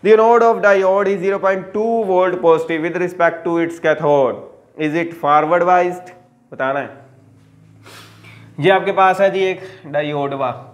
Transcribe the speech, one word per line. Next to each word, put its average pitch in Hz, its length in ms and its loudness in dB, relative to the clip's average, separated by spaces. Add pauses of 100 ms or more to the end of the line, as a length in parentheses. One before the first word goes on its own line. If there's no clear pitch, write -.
the 202 80 6
anode 226 320 6
of 226 160 2
diode 190 480 2
is 196 120 -2
zero 196 200 -2
point 190 300 -2
two 226 340 -2
volt 180 360 0
positive 165 420 0
with 170 160 -4
respect 175 420 -2
to 170 180 -4
its 165 220 -4
cathode। 147 560 0 (420)
Is 151 180 -4
it 170 200 -6
forward 156 480 2
biased? 180 480 0 (400)
बताना 135 280 -6
है। 113 100 -12 (1700)
ये 185 100 2
आपके 190 220 2
पास 190 280 2
है 196 100 2
जी 185 120 -4
एक 185 180 -4 (280)
डायोड 143 460 -4
वा 131 180 -4 (220)